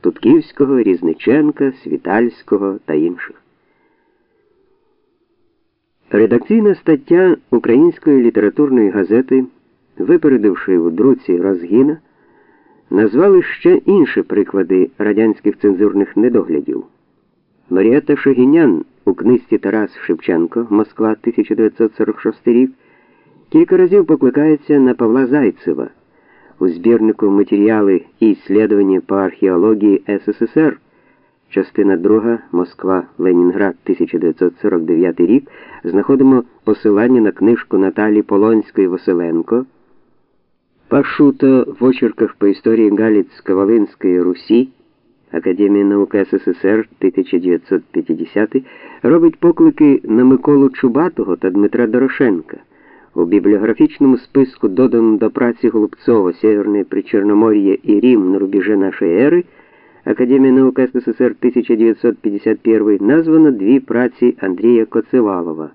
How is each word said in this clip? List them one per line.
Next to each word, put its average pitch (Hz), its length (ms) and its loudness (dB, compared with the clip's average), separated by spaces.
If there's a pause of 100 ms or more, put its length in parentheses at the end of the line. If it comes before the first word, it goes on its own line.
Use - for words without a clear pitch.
Тутківського, 131 800 0
Різниченка, 117 880 -2 (100)
Світальського 101 1000 -4
та 76 100 -6
інших. 85 480 -6 (2750)
Редакційна 208 640 2
стаття 165 600 0 (140)
Української 135 720 2
літературної 113 680 0
газети, 117 540 0 (540)
випередивши 107 800 0
у 82 120 0
друці 107 460 0
Розгіна, 98 640 -2 (920)
назвали 143 520 2
ще - 320 0
інші 147 480 0
приклади 92 760 -2
радянських 104 600 -2
цензурних 98 580 0
недоглядів. 82 680 -2 (840)
Марієта 123 460 0
Шогінян 131 680 2 (200)
у 95 100 0
книзі 113 440 0
Тарас 101 320 -4 (160)
Шевченко, 85 640 -4
Москва, 110 440 -2
тисяча 117 400 -4
дев'ятсот 110 400 -2
сорок 107 260 -6
шостий 117 340 -2
рік, 131 160 2 (800)
кілька 165 280 2
разів 185 300 2
покликається 147 720 0
на 127 160 2
Павла 123 320 0
Зайцева. 101 640 -4 (680)
У 92 100 0
збірнику 107 640 0
«Матеріали 101 720 0 (160)
і 107 100 2
ісследування 101 680 0
по - 140 -8
археології 98 920 0
С 101 200 -4
С 104 140 -6
С - 140 -4
Р», 156 240 -2 (680)
частина 98 480 -2
друга, 107 420 0 (140)
Москва, 90 500 -4 (160)
Ленінград, 90 640 0
тисяча 87 360 -4
дев'ятсот 82 340 -2 (100)
сорок 92 200 -2
дев'ятий 85 440 -2
рік, 127 240 0 (340)
знаходимо 127 600 0 (200)
посилання 110 560 0
на 104 120 2
книжку 107 460 -2
Наталі 104 440 0
Полонської 104 640 0
Василенко. 87 800 -4 (1200)
Пашуто 135 920 0
в 120 40 -2
очерках 123 500 0
по 101 120 -2
історії 110 440 2
Галіцько-Волинської 98 1300 0
Русі, 107 460 0 (640)
Академія 98 520 0
наук 101 300 0
С 98 180 -2
С 98 160 -4
С 90 160 -6
Р, 104 240 -2 (100)
тисяча 92 400 -2
дев'ятсот 87 440 -4 (100)
п'ятдесятий, 92 720 -6 (380)
робить 165 340 2
поклики 156 680 2
на 117 200 0
Миколу 135 460 2
Чубатого 120 640 -4
та 95 140 -4
Дмитра 104 360 0
Дорошенка. 123 720 -2 (600)
У 87 80 0
бібліографічному 107 920 0
списку 131 500 -4
додано 113 480 0
до 104 140 -2
праці 120 380 -4
Голубцова 104 640 -2
«Сєвєрне 104 520 -2
Причорномор'я 104 1000 0
і 104 180 0
Рим 107 320 2
на 98 60 -2
рубеже 98 380 -2
нашої 95 420 -2
ери», 156 260 2 (600)
Академія 127 480 2
наук 131 260 2
С 127 160 0
С 123 140 -4
С 110 120 -6
Р, 120 140 0
тисяча 120 420 -2
дев'ятсот 113 420 0
п'ятдесят 104 420 -4
перший, 107 400 0
названо 156 500 2
дві 117 300 0
праці 123 600 -2
Андрія 107 440 0
Коцевалова. 90 920 -4